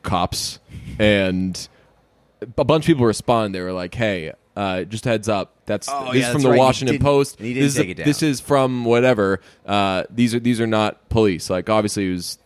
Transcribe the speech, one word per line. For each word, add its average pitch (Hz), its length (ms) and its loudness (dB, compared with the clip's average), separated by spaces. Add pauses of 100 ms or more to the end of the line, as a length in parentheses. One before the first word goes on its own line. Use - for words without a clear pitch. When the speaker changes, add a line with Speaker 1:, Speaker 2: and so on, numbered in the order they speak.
Speaker 1:
cops. - 580 -4 (380)
And 95 680 0 (760)
a 123 240 -4
bunch 151 200 2
of - 20 4
people 143 180 4
responded. 110 520 0
They 90 60 -6
were 92 100 -6
like, 90 200 -6
"Hey, 95 400 -2 (220)
uh, 92 300 -4
just 107 200 -12
a 127 40 -2
heads 110 200 -2
up. 98 240 -4 (120)
That's, 104 260 -6
Speaker 2:
Oh, 135 220 -6
Speaker 1:
this 127 80 4
Speaker 2:
yeah, 123 60 -2
Speaker 1:
is 123 60 -2
from - 0 -
Speaker 2:
that's 139 100 0
Speaker 1:
the 131 60 4
Speaker 2:
right. 123 60 4
He 123 40 6
Speaker 1:
Washington 127 360 4
Speaker 2:
didn't, 127 80 -2
Speaker 1:
Post. 143 340 2
Speaker 2:
and 107 100 -10
he 123 60 -4
didn't 135 120 2
Speaker 1:
This 139 80 0
is - 80 -2
Speaker 2:
take 92 80 0
it 90 80 -10
down. 82 100 -8
Speaker 1:
this 147 160 0
is 143 160 0
from 127 460 0
whatever. 117 560 2 (240)
Uh, 98 440 0
these 117 240 0
are, 120 60 0
these 120 220 0
are 117 60 0
not 107 420 -2
police." 104 400 2
Like, 92 200 -4
obviously, 104 400 0
it 92 40 -2
was 90 320 -8